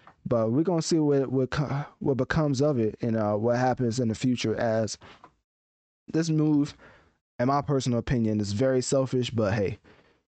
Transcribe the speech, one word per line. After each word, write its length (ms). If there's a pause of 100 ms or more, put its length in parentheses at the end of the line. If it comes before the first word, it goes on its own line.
(280)
But 240
we're 100
gonna 220
see 160
what, 320
what 180
co-, 360 (120)
what 200
becomes 440
of 160
it 240
and, 160
uh, 160
what 240
happens 420
in 100
the 60
future, 420
as 420 (1120)
this 160
move, 480 (640)
in 80
my 160
personal 340
opinion, 420
is 120
very 320
selfish. 480
But 240
hey, 240 (580)